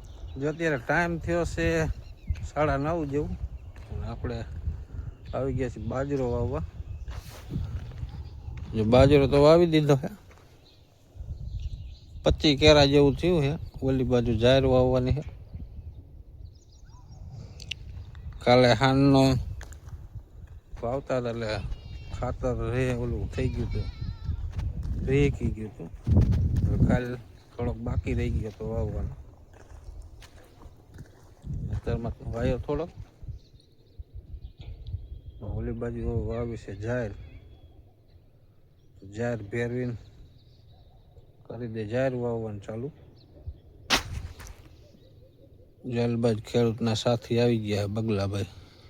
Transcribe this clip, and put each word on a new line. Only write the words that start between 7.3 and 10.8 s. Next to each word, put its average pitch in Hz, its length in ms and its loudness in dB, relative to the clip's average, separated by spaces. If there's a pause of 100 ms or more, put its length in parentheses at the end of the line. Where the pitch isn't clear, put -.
જો 110 100 0
બાજરો 135 420 8
તો 139 180 4
વાવી 170 280 10
દીધો 147 280 6
છે, - 80 -6 (2250)